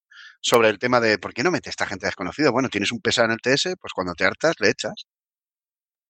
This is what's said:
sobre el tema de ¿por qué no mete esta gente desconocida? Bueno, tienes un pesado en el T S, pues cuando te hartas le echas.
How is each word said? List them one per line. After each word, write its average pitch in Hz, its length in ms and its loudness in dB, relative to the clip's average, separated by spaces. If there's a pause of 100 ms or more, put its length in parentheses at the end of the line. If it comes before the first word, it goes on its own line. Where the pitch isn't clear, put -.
(400)
sobre 117 280 4
el 104 120 0
tema 123 180 2
de 110 180 4
¿por 92 160 -8
qué 120 120 -2
no 180 80 2
mete 117 180 -4
esta 95 160 -6
gente 98 200 -8
desconocida? 92 440 -2
Bueno, 120 180 0
tienes 101 220 -2
un 117 100 -6
pesado 117 260 2
en 113 80 -2
el 113 60 -6
T 123 120 0
S, 180 240 -2
pues - 160 -14
cuando 90 220 -4
te 95 100 -2
hartas 151 340 0
le 101 120 2
echas. - 360 -6 (1040)